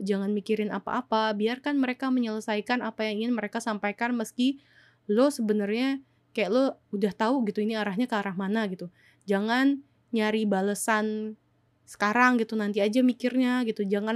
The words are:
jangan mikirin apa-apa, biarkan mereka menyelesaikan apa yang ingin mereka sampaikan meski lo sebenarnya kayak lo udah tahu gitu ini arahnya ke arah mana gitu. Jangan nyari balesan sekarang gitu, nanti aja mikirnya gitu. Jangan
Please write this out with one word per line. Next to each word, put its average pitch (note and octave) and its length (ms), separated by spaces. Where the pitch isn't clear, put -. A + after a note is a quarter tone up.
jangan G3 240
mikirin G#3 400
apa-apa, A3 640
biarkan B3 420
mereka C4 320
menyelesaikan A3+ 720
apa A3 300
yang G#3+ 160
ingin B3 80
mereka G#3 240
sampaikan A3 560
meski B3 480
lo A#3 160
sebenarnya A3+ 720
kayak F#3 240
lo C4 100
udah G3+ 160
tahu A#3+ 400
gitu G#3 160
ini A3+ 80
arahnya G#3 320
ke A#3 80
arah G3+ 240
mana G3+ 320
gitu. F3+ 240
Jangan B3 560
nyari G#3+ 320
balesan G#3+ 880
sekarang B3 560
gitu, A3 160
nanti G#3 240
aja G#3+ 240
mikirnya B3 640
gitu. G#3+ 160
Jangan G#3 340